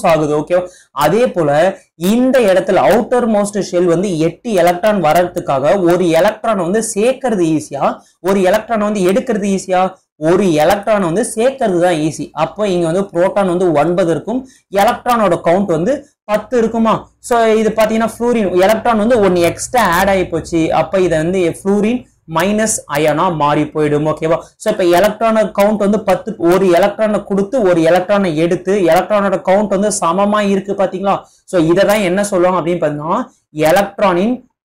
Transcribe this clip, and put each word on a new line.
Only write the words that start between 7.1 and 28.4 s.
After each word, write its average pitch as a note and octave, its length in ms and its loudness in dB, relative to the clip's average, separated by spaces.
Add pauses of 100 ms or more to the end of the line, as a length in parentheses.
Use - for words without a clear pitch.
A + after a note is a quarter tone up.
easy, C#3+ 280 -6 (380)
ஒரு G3 180 0 (100)
electron G#3+ 380 -2
வந்து G#3 220 -2
எடுக்கிறது G#3 460 -2
ஈஸியா? F#3 260 -2 (480)
ஒரு F#3+ 160 2 (180)
electron G3+ 460 0
வந்து F#3+ 140 -2 (120)
சேர்க்கறது A3+ 480 0
தான் F3 220 0
easy. D3+ 200 -6 (180)
அப்போ D#3+ 240 -6
இங்க F3 220 0
வந்து F#3 220 -2
proton F#3 420 0
வந்து F#3 140 0 (140)
ஒன்பது E3+ 340 0
இருக்கும், A#3 260 -6 (400)
எலக்ட்ரானோட A3 540 0 (120)
count F3+ 300 0
வந்து F#3+ 160 -2 (380)
பத்து G#3+ 260 -4
இருக்குமா? A3+ 380 0 (240)
So, - 160 -2 (240)
இது G#3+ 100 2
பாத்தீங்கன்னா, A3 460 0
fluorine A#3 340 0 (160)
Electron A3 380 0
வந்து A#3+ 160 2
ஒன்னு F3+ 320 2
extra - 320 -2 (160)
add G3 140 2
ஆகி F#3 200 0
போச்சு, D#3+ 280 -2 (200)
அப்ப F#3 260 0
இதை D#3+ 160 0
வந்து F#3 180 0 (180)
fluorine G#3 420 0 (320)
minus G#3+ 500 -2 (100)
அயனா D#3 420 0
மாறி D3+ 280 0
போயிடும். D3+ 500 -2
ஓகேவா? D#3+ 260 -2 (160)
So, G#3+ 180 -4
இப்ப G3 100 -2
எலக்ட்ரானோட G#3 680 2 (100)
count G#3 160 2
வந்து G#3 260 0
பத்து, F3+ 340 -2
ஒரு F3+ 280 2
எலக்ட்ரானை G3+ 580 0
கொடுத்து G3 380 -2
ஒரு F3 200 2
எலக்ட்ரானை F3+ 540 0
எடுத்து F3+ 460 -2